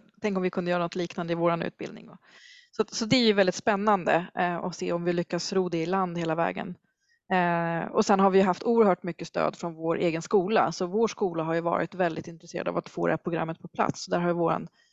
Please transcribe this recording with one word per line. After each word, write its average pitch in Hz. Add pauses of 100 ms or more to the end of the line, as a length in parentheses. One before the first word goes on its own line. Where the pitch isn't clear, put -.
(220)
tänk 202
om 185
vi 185
kunde 180
göra 175
något 170
liknande 170
i -
våran 170
utbildning." -
Och, - (540)
så, -
så -
det 220
är 247
ju 214
väldigt 190
spännande, 196
eh, 175
att 170
se 180
om 175
vi 175
lyckas 175
ro 185
det 170
i 160
land 180
hela 165
vägen. 180 (580)
Eh, 170
och -
sen 196
har 196
vi 190
haft 185
oerhört 220
mycket 170
stöd 156
från 170
vår 160
egen 160
skola, 180
så 180
vår 208
skola 170
har 165
ju 165
varit 170
väldigt 170
intresserad 170
av 175
att -
få 170
det 165
här 160
programmet 165
på -
plats. -
Där 180
har 175
ju 175
våran, 165 (240)